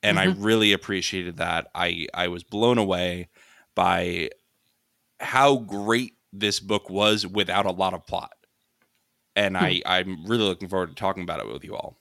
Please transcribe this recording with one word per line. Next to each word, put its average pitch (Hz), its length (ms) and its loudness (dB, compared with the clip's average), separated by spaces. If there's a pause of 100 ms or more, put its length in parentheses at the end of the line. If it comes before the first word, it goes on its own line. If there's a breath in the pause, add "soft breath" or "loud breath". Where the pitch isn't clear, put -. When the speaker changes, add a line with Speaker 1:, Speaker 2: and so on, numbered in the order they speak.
Speaker 1:
And 104 180 2
I 95 100 4
Speaker 2:
Mm-hmm. 95 160 -2
Speaker 1:
really 110 280 6
appreciated 92 640 -2
that. 85 360 -2
I, 87 400 -2
I 90 140 -2
was 87 160 -8
blown 117 340 2
away 90 500 0 (460 soft breath)
by 90 560 0 (880)
how 139 380 4
great 110 560 -2 (200)
this 101 280 -2
book 98 280 -4
was 104 380 2
without 95 400 0
a 95 60 -2
lot 92 220 0
of 82 120 -14
plot. - 260 -8 (1040)
And 98 240 2
I, 92 160 2
Speaker 2:
Hmm. 90 120 -2
Speaker 1:
I'm 92 400 -2
really 113 180 2
looking 92 240 -2
forward 92 220 -2
to 71 40 -20
talking 95 300 -4
about 82 160 -6
it 53 120 -8
with 67 120 -12
you - 100 -12
all. - 260 -10